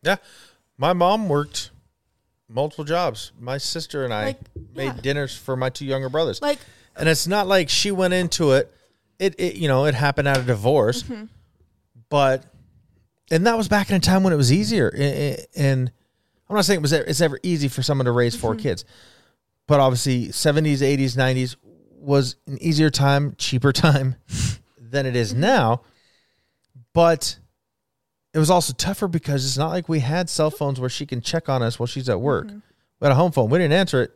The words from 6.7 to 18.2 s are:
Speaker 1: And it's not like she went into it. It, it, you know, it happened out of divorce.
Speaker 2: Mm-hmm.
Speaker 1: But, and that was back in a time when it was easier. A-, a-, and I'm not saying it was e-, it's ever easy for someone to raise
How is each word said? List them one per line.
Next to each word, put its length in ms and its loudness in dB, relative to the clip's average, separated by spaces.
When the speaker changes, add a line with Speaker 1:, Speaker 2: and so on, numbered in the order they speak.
Speaker 1:
And 120 -2
it's 200 0
not 180 0
like 240 2
she 220 0
went 240 0
into 380 2
it. 200 2
It, 200 0
it, 160 -2
you 120 -2
know, 180 2
it 80 2
happened 340 0
out 120 2
of 80 -4
divorce. 560 2
Speaker 2:
Mm-hmm. 220 -12
Speaker 1:
But, 340 2
and 160 2
that 100 4
was 120 -2
back 240 0
in 60 2
a 20 4
time 240 4
when 100 4
it 40 2
was 140 4
easier. 460 2
A-, 380 -2
a-, 100 -14
and 360 0
I'm 60 -4
not 100 2
saying 140 2
it 20 -4
was 100 0
e-, 140 2
it's 160 -2
ever 220 0
easy 240 0
for 160 -4
someone 220 0
to 60 2
raise 240 2